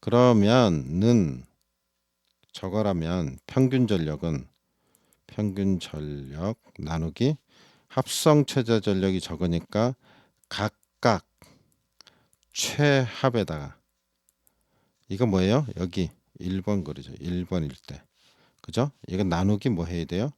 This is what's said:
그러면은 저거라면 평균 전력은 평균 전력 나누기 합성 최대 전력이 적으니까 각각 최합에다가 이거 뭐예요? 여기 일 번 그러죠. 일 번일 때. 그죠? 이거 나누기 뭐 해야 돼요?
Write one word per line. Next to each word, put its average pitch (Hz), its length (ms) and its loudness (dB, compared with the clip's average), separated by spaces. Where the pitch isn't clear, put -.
그러면은 104 1400 4
저거라면 90 960 -2
평균 131 400 2
전력은 80 600 -2
평균 98 520 -2
전력 76 840 -8
나누기 82 600 -2
합성 147 580 2
최대 113 360 0
전력이 95 400 0
적으니까 90 760 -2
각각 - 760 -2
최합에다가 120 1300 0
이거 98 180 -2
뭐예요? 104 400 2
여기 87 340 -4
일 92 220 -6
번 98 220 -2
그러죠. 69 360 -12
일 87 260 -6
번일 85 260 -4
때. 69 160 -16
그죠? 120 320 -4
이거 95 160 -2
나누기 98 460 0
뭐 85 160 -2
해야 85 180 -6
돼요? 104 340 -4